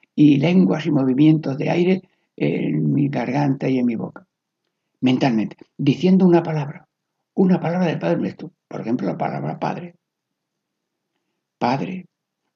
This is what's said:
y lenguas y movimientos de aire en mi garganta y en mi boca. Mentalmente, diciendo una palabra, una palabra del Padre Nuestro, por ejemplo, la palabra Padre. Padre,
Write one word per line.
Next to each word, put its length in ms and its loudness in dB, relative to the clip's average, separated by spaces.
y 220 6
lenguas 480 2
y 60 -2
movimientos 680 2
de 140 -4
aire 320 0
en 560 -2
mi 160 0
garganta 640 -2
y 80 0
en 80 0
mi 100 -2
boca. 300 -12
Mentalmente, 560 0
diciendo 480 4
una 160 6
palabra, 440 -8
una 260 2
palabra 280 -2
del 120 -2
Padre 200 -2
Nuestro, 340 -8
por 140 -12
ejemplo, 240 -4
la 100 -4
palabra 420 -6
Padre. 360 -8
Padre, 480 -4